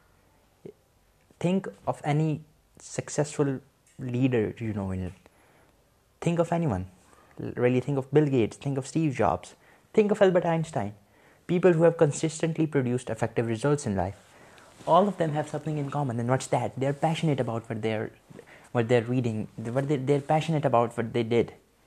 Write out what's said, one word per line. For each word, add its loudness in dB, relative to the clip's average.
Think 0
of -2
any 0
successful -4
leader 0
you -4
know -4
in -4
it. -8
Think -2
of -2
anyone. 0
L-, -8
really 4
think -2
of -6
Bill 6
Gates, 0
think -6
of -4
Steve -2
Jobs, 0
think 4
of 0
Albert 4
Einstein. -2
People 4
who 4
have 6
consistently 0
produced 0
effective -2
results 0
in 0
life. -2
All 4
of -4
them -2
have -4
something -6
in -4
common, -2
and -4
what's 0
that? -2
They're 0
passionate 0
about -4
what -8
they're, -4
what 0
they're 4
reading, -2
what -4
they, 0
they're 0
passionate 0
about 2
what -2
they 0
did. 0